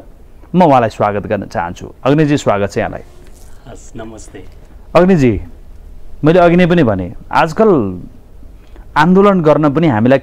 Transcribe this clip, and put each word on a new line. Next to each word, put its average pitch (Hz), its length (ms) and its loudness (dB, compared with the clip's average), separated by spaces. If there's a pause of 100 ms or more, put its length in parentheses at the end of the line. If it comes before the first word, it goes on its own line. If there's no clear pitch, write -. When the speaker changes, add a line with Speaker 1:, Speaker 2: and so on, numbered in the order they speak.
(540)
Speaker 1:
म 175 100 2
उहाँलाई 131 260 4
स्वागत 101 360 -4
गर्न 101 240 -6
चाहन्छु। 90 380 -8 (180)
अग्निजी, 147 320 2
स्वागत 101 320 -2
छ - 80 -12
यहाँलाई। 92 260 -6 (680)
Speaker 2:
हस्, - 240 -20
नमस्ते। 110 480 -18 (500)
Speaker 1:
अग्निजी, 160 380 4 (880)
मैले 165 180 2
अघि 175 160 4
नै 180 140 4
पनि 175 140 2
भने, 92 300 -2 (180)
आजकल 170 380 0 (1300)
आन्दोलन 185 440 4
गर्न 147 320 2
पनि 165 140 0
हामीलाई 123 360 2